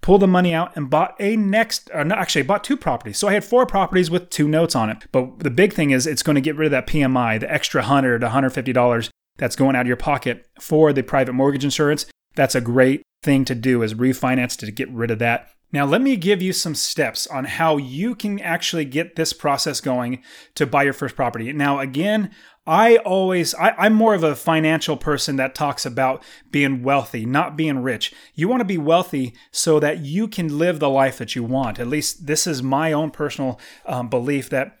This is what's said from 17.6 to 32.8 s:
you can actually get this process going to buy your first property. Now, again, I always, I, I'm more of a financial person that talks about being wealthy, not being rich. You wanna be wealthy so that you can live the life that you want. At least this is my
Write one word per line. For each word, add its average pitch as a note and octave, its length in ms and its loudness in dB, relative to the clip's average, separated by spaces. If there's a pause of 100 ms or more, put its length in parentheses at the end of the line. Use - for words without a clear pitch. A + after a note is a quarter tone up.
you C#3+ 380 -4
can G3+ 260 -6
actually E3+ 460 -4
get C#3+ 300 -6
this D#3+ 180 -2
process C#3+ 480 -2
going B2 400 -4 (320)
to D3 120 0
buy C#3+ 180 2
your C#3 100 2
first C3+ 200 -8
property. A#2+ 380 -4
Now, C#3+ 260 0
again, F#3 520 -2 (360)
I A3 320 6
always, F#3 560 0
I, E3+ 240 2
I'm G#3 160 4
more A3 200 6
of E3+ 80 0
a D3+ 140 2
financial D#3 600 0
person C#3+ 400 -2
that C3 180 -2
talks C#3+ 320 -4
about C3 360 -2 (280)
being C#3 320 0
wealthy, C3 420 -2
not D3 320 -2
being D3 260 -2
rich. B2 300 -4 (220)
You D#3+ 140 -2
wanna A#3+ 160 0
be F#3+ 140 -2
wealthy D3+ 560 0 (160)
so D#3 300 2
that D3+ 200 0
you E3 280 -4
can D#3+ 300 -4
live E3+ 200 0
the C#3+ 120 0
life C3+ 280 2
that A2+ 160 -8
you B2 80 -4
want. A#2+ 360 -4
At A#2+ 100 -6
least D3 380 -4
this D3+ 200 0
is C#3 160 -4
my C#3 300 0